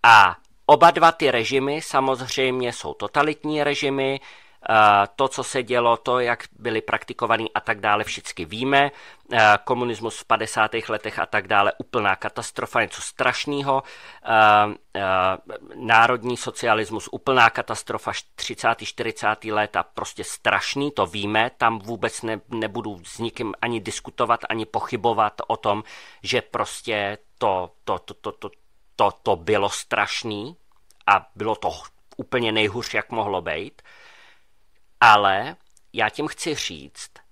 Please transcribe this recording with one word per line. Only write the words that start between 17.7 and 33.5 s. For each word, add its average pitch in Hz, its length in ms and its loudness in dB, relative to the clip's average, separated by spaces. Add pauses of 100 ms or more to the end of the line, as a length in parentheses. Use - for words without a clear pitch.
š-, - 140 -10 (100)
třicátý, - 500 -4
čtyřicátý 110 680 -6
léta, 104 320 -2
prostě - 400 -10
strašný, 139 680 -2
to 101 140 0
víme, 107 520 -2
tam 113 220 0
vůbec 110 420 -6
ne-, 110 280 -6
nebudu 107 540 -8
s - 140 -18
nikým 113 440 -8
ani 117 200 -4
diskutovat, 117 580 -2 (100)
ani 110 160 -4
pochybovat 107 680 -2 (140)
o 113 100 -2
tom, 107 260 -2 (400)
že 110 180 -2
prostě 104 760 -6 (200)
to, 92 340 -2 (120)
to, 95 160 -4
to, - 140 -18
to, - 180 -10
to, - 180 -14 (460)
to, 101 160 2 (120)
to 101 120 2
bylo 98 340 0
strašný 110 880 -4 (500)
a 98 180 4 (100)
bylo 107 200 -2
to 85 160 -4 (460)
úplně 120 340 -2
nejhůř, 110 420 -2
jak 107 180 -4
mohlo 101 300 -2
být. 85 400 -8 (1200)